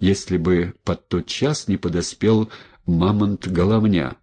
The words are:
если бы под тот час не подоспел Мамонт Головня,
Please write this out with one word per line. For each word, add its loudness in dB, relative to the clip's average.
если 0
бы 0
под -4
тот -4
час -4
не 0
подоспел 0
Мамонт 0
Головня, 0